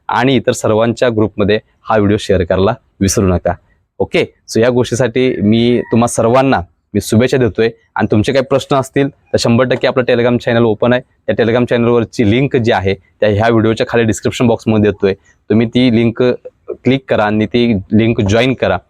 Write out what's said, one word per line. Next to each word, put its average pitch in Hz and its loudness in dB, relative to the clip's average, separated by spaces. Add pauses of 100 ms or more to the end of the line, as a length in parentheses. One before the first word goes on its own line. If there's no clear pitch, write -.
आणि 127 0
इतर - 0
सर्वांच्या 113 0
ग्रुपमध्ये 107 0 (240)
हा 110 -2
व्हिडिओ 104 2
शेअर 90 0
करायला 98 0 (260)
विसरू 98 0
नका. 87 -2 (460)
ओके, 190 -2 (240)
so 113 -2
या 120 2
गोष्टीसाठी 123 0 (100)
मी 113 2 (120)
तुम्हा 117 2
सर्वांना 120 2 (340)
मी 101 -2
शुभेच्छा 123 0
देतोय. 113 0 (260)
आणि 104 -4
तुमचे 110 0
काही 131 0
प्रश्न 139 -2
असतील 139 -2
तर - -8
शंभर 120 2
टक्के 127 -2
आपलं 123 0
Telegram 120 0
चॅनेल 117 0
ओपन 117 0
आहे, 123 -2 (240)
त्या 110 -2
Telegram 117 0
चॅनलवरची 117 0
लिंक 131 0
जी 117 0
आहे 95 0
त्या - -4
ह्या 107 2
व्हिडिओच्या 113 0
खाली 117 0
डिस्क्रिप्शन 120 -2
बॉक्समध्ये 107 0
देतोय. 98 -2 (360)
तुम्ही 113 2
ती 123 0
लिंक 117 0
क्लिक - -4
करा 110 0
आणि 107 0
ती 120 0 (200)
लिंक 113 2
जॉईन 113 0
करा 92 -2 (120)